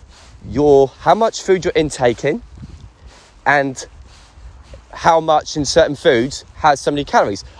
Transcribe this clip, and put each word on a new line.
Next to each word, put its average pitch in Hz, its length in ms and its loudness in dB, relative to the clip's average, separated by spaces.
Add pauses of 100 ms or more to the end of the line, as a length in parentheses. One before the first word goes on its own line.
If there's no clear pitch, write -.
(500)
your, 139 500 4
how 165 160 2
much 226 260 -2
food 185 220 0
you're 175 100 -2
intaking 143 680 -2 (1040)
and 139 400 -2 (1080)
how 165 280 2
much 160 360 -2
in 151 100 -4
certain 147 300 0
foods 135 500 0 (100)
has 147 240 0
so 160 120 -2
many 143 120 -4
calories. 139 400 0 (160)